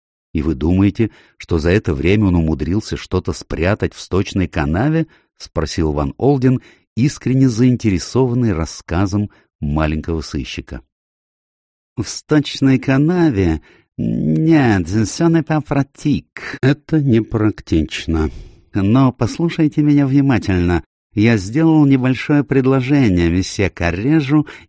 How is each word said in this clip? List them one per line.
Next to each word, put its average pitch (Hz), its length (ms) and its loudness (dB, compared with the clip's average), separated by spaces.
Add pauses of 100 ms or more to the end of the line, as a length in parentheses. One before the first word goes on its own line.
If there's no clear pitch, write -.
(320)
«И 80 100 -2
вы 78 120 -2
думаете, 95 560 0 (280)
что - 200 -4
за 78 120 0
это 98 220 0
время 92 340 2
он 90 100 2
умудрился 80 600 -2
что-то - 360 -6
спрятать 85 640 -4
в - 60 -18
сточной 95 460 -2
канаве?» — 104 640 -2 (280)
спросил 78 540 -4
Ван 73 280 -4
Олден, 131 420 2 (340)
искренне 131 540 0
заинтересованный 120 1040 0
рассказом 90 800 -4 (300)
маленького 78 600 -2
сыщика. - 600 -10 (1120)
«В 113 80 -4
сточной 139 760 0
канаве? 135 800 0 (420)
Нет, 127 840 2
ce 107 360 -2
n'est 165 180 2
pas 156 180 -2
pratique. - 1000 -4
Это 147 380 0
непрактично. 107 1300 0 (420)
Но 117 400 2
послушайте 156 720 -2
меня 147 240 2
внимательно. 98 760 2 (300)
Я 113 240 4
сделал 151 480 2
небольшое 135 600 2
предложение 131 840 2
месье 92 380 0
Каррежу, 135 800 0 (220)